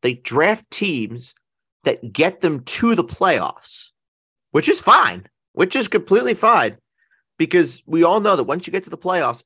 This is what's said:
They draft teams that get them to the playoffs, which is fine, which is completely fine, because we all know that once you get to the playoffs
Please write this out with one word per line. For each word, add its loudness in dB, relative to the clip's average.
They -2
draft -2
teams -8
that -4
get -2
them -2
to -2
the 0
playoffs, -4
which 0
is 0
fine, 2
which -2
is -2
completely 2
fine, 2
because 0
we 2
all 4
know 2
that 0
once -4
you -10
get -6
to -20
the -14
playoffs -4